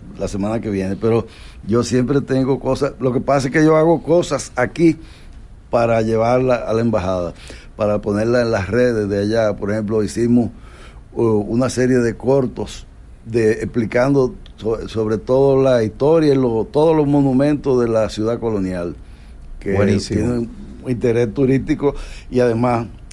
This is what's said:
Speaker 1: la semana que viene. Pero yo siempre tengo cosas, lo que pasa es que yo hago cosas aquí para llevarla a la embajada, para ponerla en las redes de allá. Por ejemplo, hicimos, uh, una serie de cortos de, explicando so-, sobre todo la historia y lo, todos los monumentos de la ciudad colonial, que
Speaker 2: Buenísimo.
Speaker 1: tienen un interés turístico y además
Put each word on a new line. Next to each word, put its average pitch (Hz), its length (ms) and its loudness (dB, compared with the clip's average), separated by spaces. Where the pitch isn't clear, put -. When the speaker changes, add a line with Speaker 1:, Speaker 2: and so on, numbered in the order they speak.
Speaker 1:
la 95 80 -4
semana 104 320 -4
que 107 100 -6
viene. 95 260 -4
Pero 110 300 0
yo 117 180 2
siempre 127 380 0
tengo 131 380 0
cosas, 135 400 -2
lo 127 140 0
que 131 80 0
pasa 139 260 0
es 127 60 -4
que 156 100 4
yo 156 140 6
hago 156 260 4
cosas 151 520 0
aquí 156 420 2
para 117 320 2
llevarla 120 540 2
a 110 180 -4
la 113 80 0
embajada, 92 520 -2
para 104 260 0
ponerla 113 400 0
en 117 100 0
las 98 160 -2
redes 113 420 0
de 101 100 0
allá. 107 360 0
Por 98 160 -6
ejemplo, 107 320 -2
hicimos, 117 460 2
uh, 120 100 -2
una 110 460 0
serie 127 280 2
de 117 200 0
cortos 123 680 -2
de, 113 280 2
explicando 123 800 0
so-, 104 320 -4
sobre 110 320 -2
todo 135 420 4
la 127 220 4
historia 143 500 2
y 135 40 4
lo, 113 340 0
todos 160 240 4
los 151 120 4
monumentos 139 720 2
de 117 80 2
la 110 200 2
ciudad 110 300 -2
colonial, 92 560 -4
que 95 140 -4
Speaker 2:
Buenísimo. 101 460 0
Speaker 1:
tienen 117 300 -2
un 127 80 -4
interés 120 420 2
turístico 135 600 0
y 123 80 0
además 120 460 2